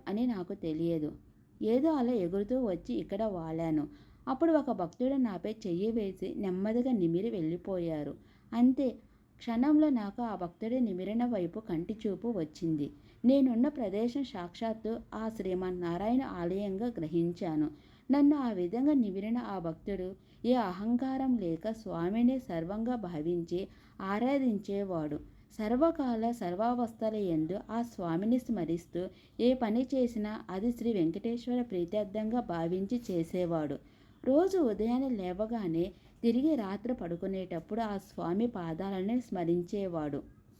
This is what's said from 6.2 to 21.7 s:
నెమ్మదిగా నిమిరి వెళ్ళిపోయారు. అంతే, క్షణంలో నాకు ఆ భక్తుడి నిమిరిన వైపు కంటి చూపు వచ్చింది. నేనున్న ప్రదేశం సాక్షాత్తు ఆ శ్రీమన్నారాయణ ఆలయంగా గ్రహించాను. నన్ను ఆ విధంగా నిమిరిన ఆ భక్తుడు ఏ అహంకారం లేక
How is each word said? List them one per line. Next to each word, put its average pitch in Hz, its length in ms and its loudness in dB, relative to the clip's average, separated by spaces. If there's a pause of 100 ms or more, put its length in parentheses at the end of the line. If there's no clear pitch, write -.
నెమ్మదిగా 208 540 0
నిమిరి 185 380 2
వెళ్ళిపోయారు. 170 840 -2 (380)
అంతే, 254 360 6 (480)
క్షణంలో 294 520 4
నాకు 214 320 0
ఆ 220 140 -2
భక్తుడి 220 440 -2
నిమిరిన 214 460 0
వైపు 202 340 -2
కంటి 202 380 -4 (100)
చూపు 208 300 -2
వచ్చింది. 156 560 -2 (320)
నేనున్న 254 420 6
ప్రదేశం 240 560 -2
సాక్షాత్తు 220 760 -6 (140)
ఆ 220 160 -6
శ్రీమన్నారాయణ 185 920 0
ఆలయంగా 190 640 -2
గ్రహించాను. 170 840 0 (400)
నన్ను 285 260 6
ఆ 247 140 0
విధంగా 214 420 2
నిమిరిన 214 440 2
ఆ 214 220 -4
భక్తుడు 180 560 -4 (300)
ఏ 240 80 4
అహంకారం 240 840 0
లేక 175 340 -2